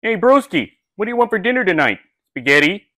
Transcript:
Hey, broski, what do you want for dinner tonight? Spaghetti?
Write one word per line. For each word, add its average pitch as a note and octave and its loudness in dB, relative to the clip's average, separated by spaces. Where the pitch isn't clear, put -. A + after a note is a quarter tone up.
Hey, A3 -2
broski, A3 0
what G#3 -6
do A3+ -8
you A#3+ -6
want A#3+ 0
for A3+ -2
dinner B3 -2
tonight? D3+ 0
Spaghetti? D3 0